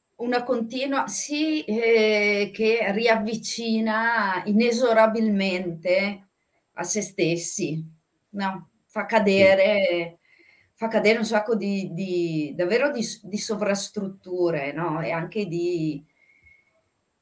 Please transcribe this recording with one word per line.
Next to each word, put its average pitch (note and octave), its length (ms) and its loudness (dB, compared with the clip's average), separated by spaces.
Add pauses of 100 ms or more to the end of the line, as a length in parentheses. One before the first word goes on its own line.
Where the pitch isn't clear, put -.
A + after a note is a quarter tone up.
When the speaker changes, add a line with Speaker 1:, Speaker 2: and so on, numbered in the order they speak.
(160)
Speaker 1:
una A#3+ 280 -2
continua, B3+ 640 -2
sì, D#4 560 -2
eh, G#3+ 880 2
che A3 400 0
riavvicina A3 1500 0
inesorabilmente G#3 1800 2 (460)
a - 100 -6
se G3 160 -2
stessi, E3 840 -2 (460)
no? F#3+ 380 -6 (180)
Fa G3+ 200 -6
cadere, F#3+ 1120 4
Speaker 2:
Sì. - 0 - (560)
Speaker 1:
fa A3+ 140 -4
cadere A3 300 2
un A3+ 60 -2
sacco G#3+ 300 0
di, G3 380 -4
di, E3+ 640 -2
davvero A3 340 0
di B3 120 -4
s-, - 220 -8
di F#3 140 -6
sovrastrutture, F#3 1300 -4
no? D#3+ 280 -4
E B2 100 -4
anche E3 360 -4
di, E3 580 -4 (1160)